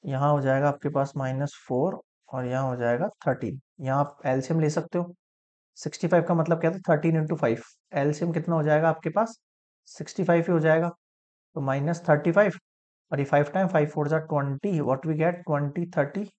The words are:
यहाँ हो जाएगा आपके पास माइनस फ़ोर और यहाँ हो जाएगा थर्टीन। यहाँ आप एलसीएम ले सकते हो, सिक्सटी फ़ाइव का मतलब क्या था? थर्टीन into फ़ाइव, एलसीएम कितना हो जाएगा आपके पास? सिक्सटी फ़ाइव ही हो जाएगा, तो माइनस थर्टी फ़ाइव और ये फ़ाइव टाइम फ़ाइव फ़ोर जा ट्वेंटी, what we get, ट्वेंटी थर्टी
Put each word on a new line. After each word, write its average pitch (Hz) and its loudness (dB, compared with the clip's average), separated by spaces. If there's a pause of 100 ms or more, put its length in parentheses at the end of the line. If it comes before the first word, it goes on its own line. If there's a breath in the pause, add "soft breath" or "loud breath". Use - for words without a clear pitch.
यहाँ 139 0
हो 143 2
जाएगा 135 2
आपके 143 -4
पास 139 -2
माइनस 135 -4 (140)
फ़ोर 139 -2 (360)
और 127 -6
यहाँ 131 -2
हो 127 -4
जाएगा 123 0 (180)
थर्टीन। 127 -4 (200)
यहाँ 135 -2
आप 143 -4
एलसीएम 131 0
ले 156 2
सकते 165 -4
हो, 180 -6 (640)
सिक्सटी - -6
फ़ाइव 170 4
का 175 2
मतलब 165 0
क्या 165 2
था? 185 -8 (100)
थर्टीन 160 2
into 156 -2
फ़ाइव, 113 0 (300)
एलसीएम 151 0
कितना 165 -2
हो 160 2
जाएगा 156 4
आपके 160 -2
पास? 226 -2 (500)
सिक्सटी - -6
फ़ाइव 170 4
ही 180 2
हो 170 4
जाएगा, 160 4
तो - -14
माइनस 139 -2
थर्टी 156 4
फ़ाइव 202 4 (540)
और 143 -2
ये 139 0
फ़ाइव 147 2
टाइम 190 0
फ़ाइव 151 2
फ़ोर 147 -2
जा 160 0
ट्वेंटी, 151 -2
what 135 0
we 151 -2
get, 175 0
ट्वेंटी 147 -2 (100)
थर्टी 151 -2 (140)